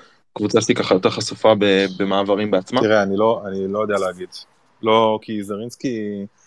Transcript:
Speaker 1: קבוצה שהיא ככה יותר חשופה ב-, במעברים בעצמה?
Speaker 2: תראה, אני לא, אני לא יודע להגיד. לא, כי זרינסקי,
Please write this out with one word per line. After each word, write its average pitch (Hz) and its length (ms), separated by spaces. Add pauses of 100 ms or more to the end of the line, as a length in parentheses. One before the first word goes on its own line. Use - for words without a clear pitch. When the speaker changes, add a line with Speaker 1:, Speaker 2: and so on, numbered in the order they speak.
(340)
Speaker 1:
קבוצה 107 280
שהיא 120 140
ככה 104 200
יותר 95 140
חשופה 110 500
ב-, 98 260 (120)
במעברים 98 540
בעצמה? 98 300
Speaker 2:
תראה, 107 220
אני 98 140
לא, 110 300
אני 95 200
לא 101 120
יודע 104 180
להגיד. 92 320 (520)
לא, 110 400
כי 107 220
זרינסקי, 104 800 (220)